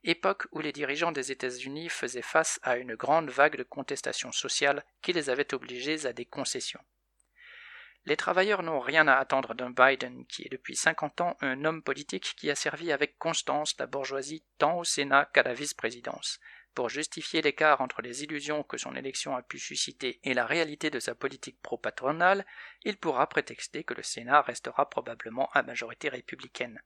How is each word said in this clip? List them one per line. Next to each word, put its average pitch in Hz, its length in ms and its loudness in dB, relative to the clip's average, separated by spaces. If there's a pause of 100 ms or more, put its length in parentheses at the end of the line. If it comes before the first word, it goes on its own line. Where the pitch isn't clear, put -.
époque 185 480 0
où 151 80 -6
les 151 100 -4
dirigeants 147 400 -2
des 135 220 -4
États-Unis 135 560 -6
faisaient 123 340 -4
face - 400 2
à 127 140 2
une 123 180 -8
grande 147 360 2
vague 143 260 6
de 127 80 -4
contestation - 680 -6
sociale - 540 0 (180)
qui 180 100 -2
les 147 180 0
avait 135 220 0
obligés 135 540 -4
à 123 60 -2
des 120 120 -8
concessions. - 600 -6 (1200)
Les 143 120 2
travailleurs 190 460 2
n'ont 160 180 -2
rien 151 260 4
à 135 100 8
attendre 135 360 2
d'un 123 160 -6
Biden 127 580 2
qui - 160 -12
est - 60 -12
depuis - 280 -8
cinquante - 440 0
ans 175 220 0
un 139 240 -2
homme 160 160 0
politique - 560 -6
qui - 120 -2
a 147 40 2
servi 156 360 -4
avec 143 280 0
constance 151 600 -2
la 131 80 -4
bourgeoisie 139 600 -6 (100)
tant 165 220 4
au 170 60 -6
Sénat 139 500 4
qu'à 135 80 10
la 127 100 2
vice-présidence. - 880 -6 (340)
Pour 123 140 -2
justifier 156 540 -2
l'écart 147 400 4
entre - 180 -4
les 123 220 -10
illusions 151 400 -4
que - 160 -8
son 135 160 -8
élection 135 420 -4
a 127 60 -4
pu - 160 -12
susciter - 640 -4
et 135 100 0
la 120 140 4
réalité 156 420 0
de 139 120 -2
sa - 140 -4
politique - 460 -6
pro-patronale, 165 840 0 (360)
il 208 140 -4
pourra 143 320 2
prétexter - 560 -4
que - 100 -6
le - 80 -10
Sénat 127 380 6
restera 123 480 0
probablement 117 640 -4
à 139 100 6
majorité 120 460 -6
républicaine. 123 760 -8